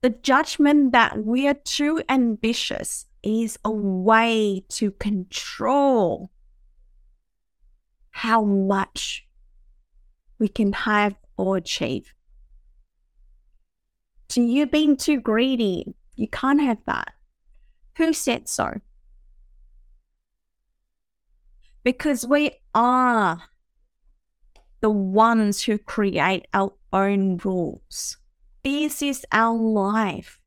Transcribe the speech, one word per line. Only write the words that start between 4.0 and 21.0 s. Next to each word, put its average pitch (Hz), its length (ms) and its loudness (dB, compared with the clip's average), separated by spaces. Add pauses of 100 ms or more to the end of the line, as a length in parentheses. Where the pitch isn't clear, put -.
to 208 220 -2
control 208 1400 0 (1800)
how 226 320 0
much 196 840 -2 (1080)
we 214 100 0
can 202 260 0
have 208 420 0 (200)
or 190 220 -2
achieve. 131 560 -6 (2250)
To 247 120 0
you 247 260 2
being 302 300 2
too 294 220 0
greedy, 226 760 -2 (200)
you 214 120 -4
can't 285 340 0
have 247 240 0
that. - 280 -6 (840)
Who 330 160 2
said - 340 -4
so? - 320 -4 (3000)